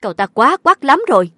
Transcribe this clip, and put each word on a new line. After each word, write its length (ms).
Cậu 120
ta 120
quá 320
quắt 280
lắm 220
rồi. 300